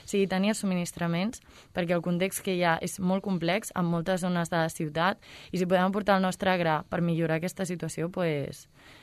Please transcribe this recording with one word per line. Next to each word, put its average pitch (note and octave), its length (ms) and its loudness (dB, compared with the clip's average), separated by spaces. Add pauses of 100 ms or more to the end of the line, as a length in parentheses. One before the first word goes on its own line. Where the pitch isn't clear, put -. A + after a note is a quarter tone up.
sigui G3 200 2
tenir F#3+ 280 2
els - 100 -8
subministraments, F3 760 -2 (320)
perquè F3 180 0
el F3 80 2
context F3 400 0
que F#3+ 160 -2
hi F3 80 2
ha E3 160 4
és - 180 -6
molt F#3+ 240 0
complex F#3 540 0
en F3+ 80 2
moltes E3+ 400 0
zones F3 240 0
de F3 80 -2
la D#3+ 140 2
ciutat E3 480 -2 (340)
i F3+ 60 -2
si F#3 80 2
podem F#3 240 4
aportar G3 260 2
el F#3+ 60 4
nostre F#3 340 2
gra D#3+ 320 2
per E3+ 140 0
millorar E3 340 2
aquesta F3+ 300 -4
situació, E3 420 -4
pues, E3 600 -4 (340)